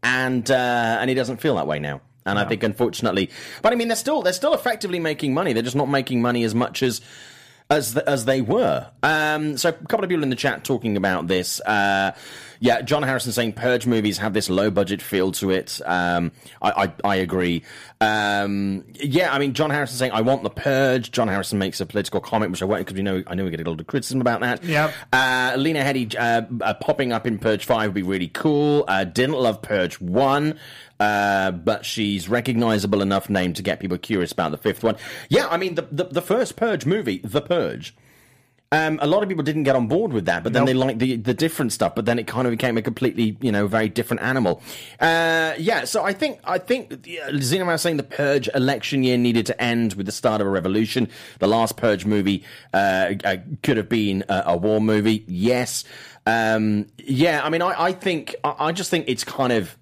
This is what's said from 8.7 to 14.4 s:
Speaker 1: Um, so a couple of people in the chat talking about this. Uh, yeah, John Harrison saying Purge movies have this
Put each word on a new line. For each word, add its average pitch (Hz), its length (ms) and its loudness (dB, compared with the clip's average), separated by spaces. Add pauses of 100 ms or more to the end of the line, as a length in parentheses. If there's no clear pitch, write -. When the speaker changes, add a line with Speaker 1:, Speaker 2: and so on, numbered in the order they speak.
Speaker 1:
Um, 151 540 0
so 165 140 2
a - 20 -4
couple - 320 -2
of 180 60 -4
people 165 120 0
in 139 60 0
the 127 80 0
chat 131 260 -2
talking 113 360 0
about 92 300 0
this. 90 340 0
Uh, 98 500 2 (500)
yeah, 117 200 4
John 147 200 0
Harrison 127 300 -2
saying 113 220 -2
Purge 120 320 0
movies 107 320 2
have 104 160 -2
this 101 160 0